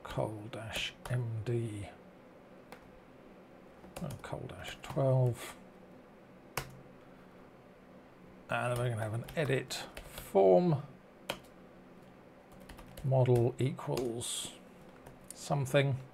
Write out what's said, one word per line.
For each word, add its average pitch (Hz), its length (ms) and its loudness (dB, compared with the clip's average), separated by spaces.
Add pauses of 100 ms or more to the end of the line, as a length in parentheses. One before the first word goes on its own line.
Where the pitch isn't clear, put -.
col 110 380 -4 (100)
dash - 420 -6 (160)
M 123 160 0 (180)
D, 113 440 -2 (2250)
uh, 175 60 -6 (140)
col - 260 -8
dash - 340 -10
twelve. 131 720 2 (3000)
And 117 220 0
then 123 60 0
we're 123 120 0
gonna 110 140 -2
have 107 100 -4
an 117 120 -4 (100)
edit 139 480 -2 (480)
form 180 460 8 (2250)
model 123 560 6
equals 123 920 -2 (840)
something. 139 640 2 (160)